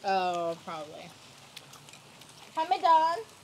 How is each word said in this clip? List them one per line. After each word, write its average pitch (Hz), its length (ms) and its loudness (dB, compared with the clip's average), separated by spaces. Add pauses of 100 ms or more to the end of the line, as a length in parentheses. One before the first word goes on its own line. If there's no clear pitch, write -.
Oh, 175 600 -2
probably. 165 460 -14 (1500)
Hi, 320 80 -2
Madon. 330 500 4 (280)